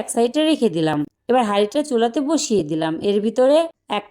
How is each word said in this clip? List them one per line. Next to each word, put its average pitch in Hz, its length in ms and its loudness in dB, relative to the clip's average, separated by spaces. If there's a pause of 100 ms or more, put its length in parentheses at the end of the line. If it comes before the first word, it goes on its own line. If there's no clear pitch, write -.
এক - 140 -10
সাইডে 247 340 0
রেখে 247 280 2
দিলাম। 156 220 0 (280)
এবার 247 220 2
হাঁড়িটা 208 300 0 (100)
চুলাতে 233 300 0 (100)
বসিয়ে 220 400 0
দিলাম, 160 240 -2 (160)
এর 202 160 0
ভিতরে 254 320 2 (400)
এক - 140 -6